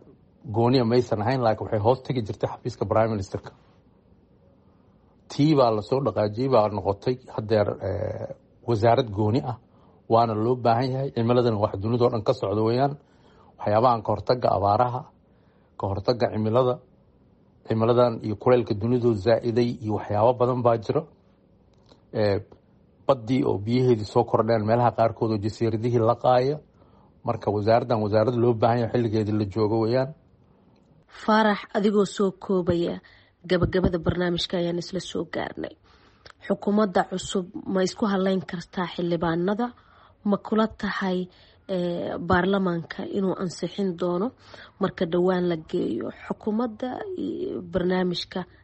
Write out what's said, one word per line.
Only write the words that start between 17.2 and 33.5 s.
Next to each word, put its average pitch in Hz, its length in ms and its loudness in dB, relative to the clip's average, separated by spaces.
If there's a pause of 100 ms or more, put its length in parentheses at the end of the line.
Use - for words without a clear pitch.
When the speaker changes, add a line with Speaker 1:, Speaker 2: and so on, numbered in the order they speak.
Speaker 1:
cimiladan 117 480 2 (100)
iyo 107 120 -4
kulaylka 123 380 2
dunidu 117 400 0
zaa'iday 117 560 2 (120)
iyo 107 140 -4
waxyaabo 104 380 2
badan 123 300 0
baa 117 140 4
jiro. 98 240 -2 (1120)
Eh, 104 240 0 (720)
baddii 127 380 2
oo 110 120 2
biyaheedii 117 480 2
soo 120 180 2
kordheen, 113 420 2
meelaha 117 260 4
qaarkood 113 400 0
oo 110 60 0
jasiiradihii 113 640 -2
la 113 160 4
qaaya. 131 420 2 (680)
Marka 117 260 -4
wasaaraddan 113 500 2
wasaarad 107 340 2
loo 120 180 4
baahan 117 260 2
yahay, 117 140 -2
xilligeedii 110 440 0
la 104 80 0
joogo 107 340 0
weeyaan. 127 300 0 (1040)
Speaker 2:
Faarax, 214 460 2 (140)
adigoo 208 320 2
soo 196 260 -2
koobaya, 180 640 -2 (500)
gabagabada 180 540 0